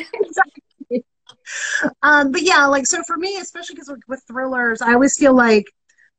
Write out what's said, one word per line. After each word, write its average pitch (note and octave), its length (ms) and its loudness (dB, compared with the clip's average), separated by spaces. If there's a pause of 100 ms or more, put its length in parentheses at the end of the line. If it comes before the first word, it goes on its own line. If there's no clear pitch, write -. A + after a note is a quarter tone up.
(140)
Exactly. D#4 920 -4 (1000)
Um, C#4+ 300 4
but F4 100 -4
yeah, D#4 240 4
like, C#4 200 0
so E4+ 200 -4
for E4+ 100 -6
me, F#4+ 220 -6
especially F4 380 -16
'cause D4 120 -20
with, C4+ 200 -16
with C4 180 -12
thrillers, B3 560 -4
I A#3 120 2
always C4+ 220 2
feel C4+ 180 4
like A3+ 300 4 (540)